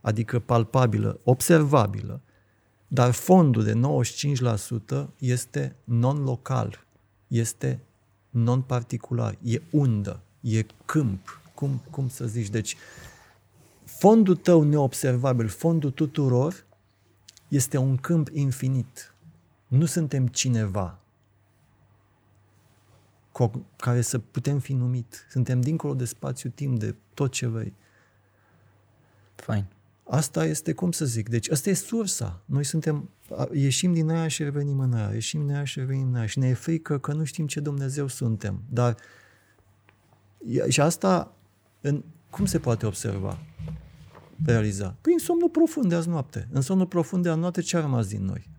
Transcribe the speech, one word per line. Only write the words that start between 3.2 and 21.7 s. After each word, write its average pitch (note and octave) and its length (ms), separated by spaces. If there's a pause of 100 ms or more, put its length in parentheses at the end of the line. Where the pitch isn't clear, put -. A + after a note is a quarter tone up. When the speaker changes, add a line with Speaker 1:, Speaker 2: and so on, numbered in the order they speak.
Speaker 1:
de G#2+ 80
nouăzeci B2+ 400
și - 60
cinci C#3+ 220
la A#2+ 160
sută C3+ 600
este C3 680
non-local, B2 1000 (420)
este B2 540 (500)
non-particular, A#2+ 1120
e A#2 280
undă, A2 500 (200)
e A2 260 (180)
câmp, A#2 560 (140)
cum, C#3 360
cum C3+ 180
să B2 180
zici. A2 220
Deci, G#2+ 280 (1080)
fondul G3 520
tău E3+ 260
neobservabil, C3 840
fondul D#3+ 420
tuturor, C3+ 760 (840)
este C#3+ 280
un C3 200
câmp D#3 360
infinit. C3 800 (540)
Nu C3+ 180
suntem C#3+ 420
cineva G#2 720 (2250)